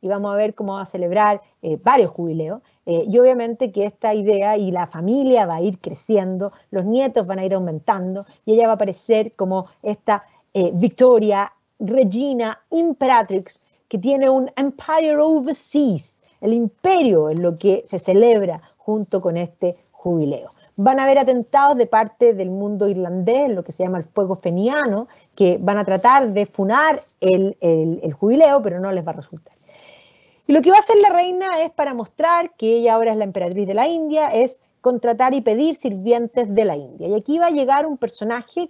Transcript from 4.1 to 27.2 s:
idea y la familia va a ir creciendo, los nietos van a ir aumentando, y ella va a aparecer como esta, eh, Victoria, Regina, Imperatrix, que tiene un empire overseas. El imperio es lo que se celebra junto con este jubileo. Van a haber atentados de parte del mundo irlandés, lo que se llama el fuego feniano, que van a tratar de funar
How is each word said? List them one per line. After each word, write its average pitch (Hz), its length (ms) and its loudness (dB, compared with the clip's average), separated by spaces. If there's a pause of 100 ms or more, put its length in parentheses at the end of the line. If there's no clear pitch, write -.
idea 208 420 0
y 196 160 -2
la 175 160 -4
familia 233 580 0
va 165 100 -4
a 160 40 -6
ir 185 180 -4
creciendo, 185 720 -4 (220)
los 190 120 -4
nietos 240 420 -2
van 190 120 -6
a 190 60 -6
ir 190 100 -2
aumentando, 185 720 -6 (200)
y 214 100 0
ella 233 120 4
va 226 60 2
a - 40 2
aparecer 214 600 -2
como 185 280 -4 (180)
esta, 208 400 -4 (320)
eh, 180 200 0
Victoria, 214 760 2 (260)
Regina, 233 800 -2 (120)
Imperatrix, 254 880 -2 (260)
que 220 120 -6
tiene 269 300 0
un 262 280 0
empire 302 600 -2
overseas. 285 1040 -2 (200)
El 220 140 0
imperio 233 720 2
es 156 100 -2
lo 175 160 0
que 190 320 0
se 180 140 -8
celebra 196 600 2 (180)
junto 214 420 -4
con 170 160 -2
este 175 400 -4 (160)
jubileo. 156 560 -4 (280)
Van 254 220 2
a 269 60 0
haber 269 160 4
atentados 269 560 2
de 240 100 2
parte 226 480 2
del 190 160 -6
mundo 202 380 -4
irlandés, 185 640 -2
lo 185 120 -4
que - 80 -14
se 185 140 -4
llama 185 140 -4
el 160 60 -8
fuego 196 300 -2
feniano, 214 720 -2 (300)
que 180 240 2
van 202 180 0
a 208 60 -2
tratar 226 480 2
de 202 140 -2
funar 254 540 0 (200)